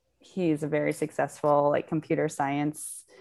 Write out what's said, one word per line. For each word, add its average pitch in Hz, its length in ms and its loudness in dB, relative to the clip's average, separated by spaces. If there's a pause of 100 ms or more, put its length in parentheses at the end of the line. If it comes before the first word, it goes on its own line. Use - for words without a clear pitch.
(200)
he's 160 420 -2
a 147 60 -2
very 147 240 0
successful, 147 760 2
like, 156 180 0
computer 156 400 0
science 147 720 -4 (200)